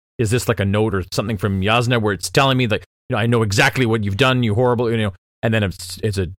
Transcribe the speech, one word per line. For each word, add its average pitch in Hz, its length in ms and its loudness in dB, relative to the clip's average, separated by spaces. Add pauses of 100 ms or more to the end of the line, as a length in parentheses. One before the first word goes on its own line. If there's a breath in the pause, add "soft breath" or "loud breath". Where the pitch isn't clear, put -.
(180)
Is 107 120 0
this, 120 180 0
like, 110 120 0
a 98 40 0
note 104 300 0
or 95 80 -2 (100)
something 110 260 -4
from 98 240 -2
Yasna 117 380 2
where 104 120 0
it's - 180 -8
telling 135 260 2
me, 127 120 2
like, 98 160 -2 (240)
you 123 80 -4
know, 104 40 0
I 113 60 0
know 120 160 2
exactly 127 440 2
what 110 180 0
you've 98 140 -4
done, 127 260 2
you 104 100 0
horrible," 120 380 2
you 117 60 0
know, 104 140 -2 (300)
and 117 100 0
then 107 120 2
it's, - 400 -6
it's 101 140 -4
a, 90 100 -2 (120)